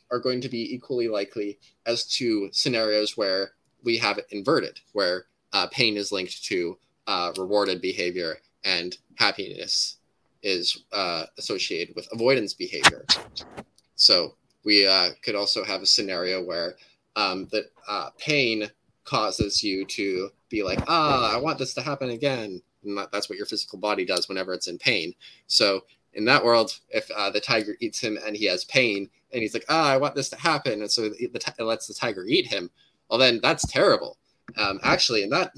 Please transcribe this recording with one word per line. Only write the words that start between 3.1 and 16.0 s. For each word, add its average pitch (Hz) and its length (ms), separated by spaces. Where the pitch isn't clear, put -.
where 98 380
we 117 140
have 104 200
it - 140
inverted, 104 480
where, 92 340
uh, 95 140
pain 113 280
is 101 160
linked 92 340
to, 90 320
uh, 90 300
rewarded 95 440
behavior 87 580
and 90 320
happiness - 800
is, 90 360
uh, 90 340
associated 90 580
with 90 160
avoidance 117 420
behavior. - 520
So 87 400
we, 104 240
uh, 92 240
could 110 140
also 101 280
have 95 180
a 98 40
scenario 92 580